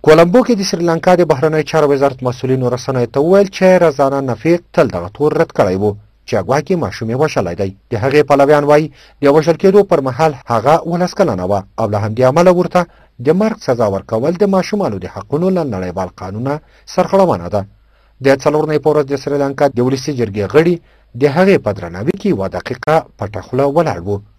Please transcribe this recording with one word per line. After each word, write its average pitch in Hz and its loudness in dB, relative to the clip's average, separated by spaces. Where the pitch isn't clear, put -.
کولمبو 175 6
کې 247 2
دِ 196 -6
سریلانکا 170 0
دِ 170 2
بهرنیو 151 0
چارو 156 2
وزارت 135 0
مسؤلینو 127 -2
رسنیو 123 -4
ته 139 2
وویل 190 4
چې 185 4
رزانا 139 2
نفیق 160 0
تل 135 2
دغه 90 -8
تُور 147 0
رد 160 0
کړی 95 2
و 104 2
چې 110 -2
ګواکې 151 -2
ماشوم 110 -8
یې 127 -4
وژلی 113 -2
دی. 98 -4
دِ 113 -4
هغې 143 2
پلویان 143 4
وایي 151 4
د 139 4
وژل 160 2
کېدو 196 4
پر 160 2
مهال 139 0
هغه 117 2
ولس 175 -2
کلنه 98 -2
وه 98 0
او 113 0
له 104 -2
همدې 110 -2
امله 175 4
ورته 175 0
د 160 2
مرګ 220 -2
سزا 117 0
ورکول 131 -4
د 202 2
ماشومانو 170 -2
د - -12
حقونو 143 -2
له 170 0
نړیوال 92 -6
قانونه 110 -8
سرغړونه 170 0
ده. 98 -2
د 135 2
څلور 151 0
نوي 151 0
په 156 2
ورځ 147 0
د 139 -4
سریلانکا 139 -2
د 120 -2
ولسي 131 -2
جرګې 104 -4
غړي 170 4
د 139 0
هغې 190 2
په 107 -2
درناوي 104 -6
کې 208 -4
یوه 98 -2
دقیقه 120 -4
پټه 104 -8
خوله 131 -2
ولاړ 143 -2
وو. 101 -4